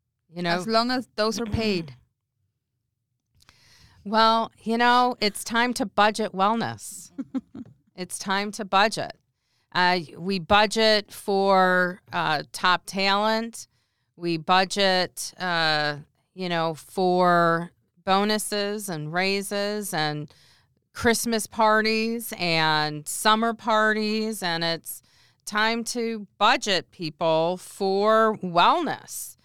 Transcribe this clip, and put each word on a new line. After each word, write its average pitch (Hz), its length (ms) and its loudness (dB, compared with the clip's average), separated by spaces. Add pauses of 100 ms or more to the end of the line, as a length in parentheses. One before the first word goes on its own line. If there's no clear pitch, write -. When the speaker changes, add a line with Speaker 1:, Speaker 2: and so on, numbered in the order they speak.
(340)
Speaker 1:
You 175 80 -8
know? 175 140 0
Speaker 2:
As 180 100 -4
long 226 240 0
as 262 260 -4
those 214 240 0
are 226 60 -4
paid. 202 540 -2
Speaker 1:
<clears throat> - 40 -20 (2000)
Well, 226 460 2 (120)
you 226 160 -2
know, 247 420 4
it's 208 240 -4
time 233 300 0
to 233 120 -2
budget 214 460 0
wellness. 190 840 -4
Speaker 2:
<laughs> - 40 -12 (760)
Speaker 1:
It's 180 220 -12
time 202 360 -4
to 220 120 -8
budget. 196 460 0 (640)
Uh, 180 240 2 (180)
we 190 220 -4
budget 208 720 2
for, 185 880 2 (120)
uh, 156 400 -2
top 180 340 0
talent. 214 800 -2 (480)
We 170 220 -4
budget, 185 1000 0
uh, 156 600 0 (360)
you 180 160 -8
know, 165 260 -2
for 175 1000 2 (360)
bonuses 208 800 0
and 156 240 -6
raises 202 800 -2
and 151 400 -4 (640)
Christmas 226 520 0
parties 220 920 0
and 156 680 0
summer 220 460 2
parties, 214 880 0
and 165 220 -2
it's 165 380 -6 (420)
time 220 400 -2
to 226 420 -6 (120)
budget, 214 520 2
people, 165 680 0
for 208 800 2
wellness. 190 1080 0